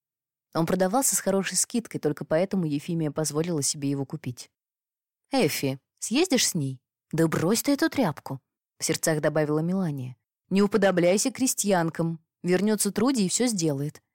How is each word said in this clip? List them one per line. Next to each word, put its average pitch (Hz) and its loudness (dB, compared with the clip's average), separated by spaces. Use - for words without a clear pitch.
Он 160 2
продавался 185 2
с - 0
хорошей 190 -2
скидкой, - -4
только 151 -2
поэтому 180 0
Ефимия 156 -2
позволила 156 -2
себе 139 -4
его 139 -2
купить. - -12
"Эфи, 143 0
съездишь 269 0
с - -8
ней?" 135 -4
"Да 160 2
брось 175 0
ты 285 2
эту 311 2
тряпку", 156 -2
в - -8
сердцах 156 0
добавила 151 2
Мелания. 160 -2
"Не 190 4
уподобляйся 190 4
крестьянкам. 170 0
Вернется 196 2
Труди 233 2
и 175 0
все 247 0
сделает. 156 -2